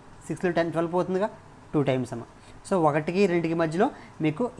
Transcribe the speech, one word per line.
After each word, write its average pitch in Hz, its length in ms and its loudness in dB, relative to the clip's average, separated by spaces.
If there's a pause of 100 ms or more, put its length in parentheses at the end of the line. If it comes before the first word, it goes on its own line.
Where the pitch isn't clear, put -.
(260)
సిక్స్లో 175 240 -2
టెన్, 170 200 0
ట్వెల్వ్ 165 220 -2
పోతుందిగా, 185 380 0 (440)
టూ 151 80 4
టైమ్స్ 131 300 0
అమ్మ. 117 120 -10 (460)
So - 40 2
ఒకటికి 165 520 2
రెండుకి 170 280 0
మధ్యలో 170 360 2 (300)
మీకు 156 400 0